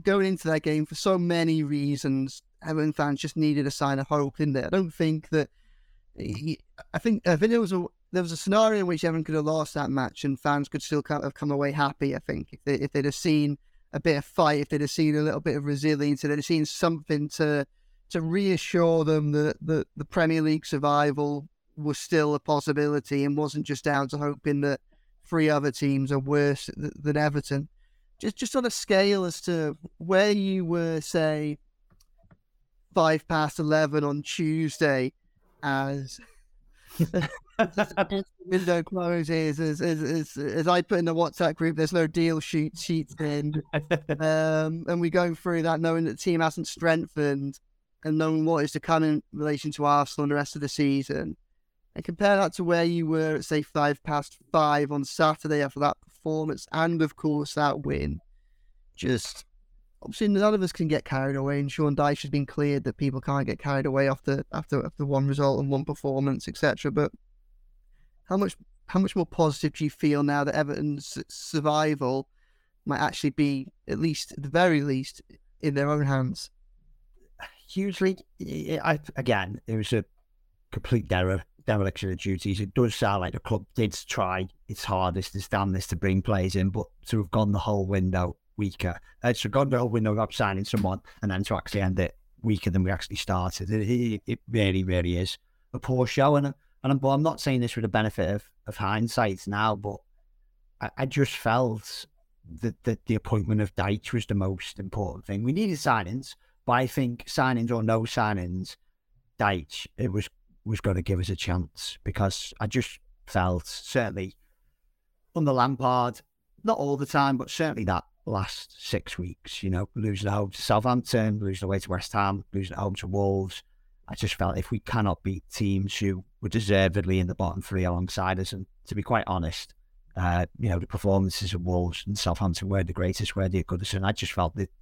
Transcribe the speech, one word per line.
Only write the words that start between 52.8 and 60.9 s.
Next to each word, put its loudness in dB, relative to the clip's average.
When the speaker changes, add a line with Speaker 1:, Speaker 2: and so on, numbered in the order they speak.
Speaker 1:
you 2
were 0
at, -4
say, 0
five 0
past -4
five 4
on -2
Saturday 2
after -4
that 2
performance -6
and, 2
of -2
course, -2
that 2
win. -2
Just, -4
obviously, -2
none 4
of 2
us -2
can -2
get 0